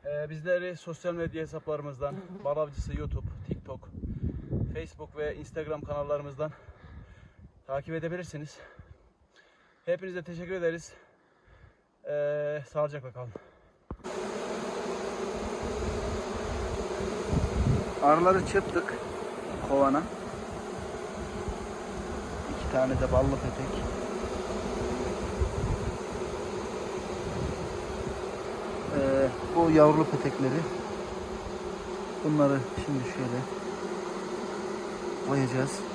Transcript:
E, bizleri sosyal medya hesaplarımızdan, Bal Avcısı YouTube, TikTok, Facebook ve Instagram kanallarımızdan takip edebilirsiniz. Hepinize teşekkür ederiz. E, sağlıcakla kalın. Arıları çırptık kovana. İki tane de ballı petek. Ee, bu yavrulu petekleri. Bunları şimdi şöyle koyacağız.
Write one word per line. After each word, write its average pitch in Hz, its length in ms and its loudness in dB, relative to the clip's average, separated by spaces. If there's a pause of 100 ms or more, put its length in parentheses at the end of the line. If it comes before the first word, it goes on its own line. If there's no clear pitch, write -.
E, 147 260 -4
bizleri 180 460 0
sosyal 170 380 -4
medya 165 280 -2
hesaplarımızdan, 147 720 -4 (300)
Bal 143 120 2
Avcısı 147 420 -2
YouTube, - 280 -2 (220)
TikTok, - 400 -8 (880)
Facebook 156 420 -8
ve 151 200 -2
Instagram 151 440 -6
kanallarımızdan 143 720 -2 (1120)
takip 139 280 -4
edebilirsiniz. 160 680 -6 (1300)
Hepinize 180 360 -2
teşekkür 175 320 -8
ederiz. 170 380 0 (1160)
E, 147 540 0 (100)
sağlıcakla 147 400 -2
kalın. 123 180 -10 (4000)
Arıları 180 440 8
çırptık - 480 2 (720)
kovana. 139 340 6 (2500)
İki - 220 -2
tane 131 280 6
de 127 120 4
ballı 135 180 8
petek. 131 540 -2 (4000)
Ee, 135 320 6 (280)
bu 165 140 8
yavrulu 156 340 12
petekleri. 139 560 2 (1600)
Bunları 143 340 6 (280)
şimdi 131 180 0
şöyle 123 360 -2 (1900)
koyacağız. 135 520 2 (140)